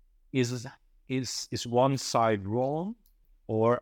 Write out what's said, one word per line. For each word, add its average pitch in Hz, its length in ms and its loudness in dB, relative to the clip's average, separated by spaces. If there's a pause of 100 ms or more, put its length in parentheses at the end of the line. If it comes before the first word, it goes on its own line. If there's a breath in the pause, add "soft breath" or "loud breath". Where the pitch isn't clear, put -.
(320)
is, 123 340 0 (420)
is, 131 440 -6
is 123 160 -6
one 127 280 4
side 113 500 0
wrong, 143 500 -4 (500)
or 113 340 2